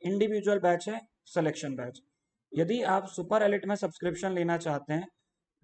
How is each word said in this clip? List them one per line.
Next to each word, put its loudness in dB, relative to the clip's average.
individual 2
batch 2
है, -6
selection -2
batch। -10
यदि 2
आप 2
super 0
elite 2
में 0
subscription -4
लेना 2
चाहते -4
हैं, -2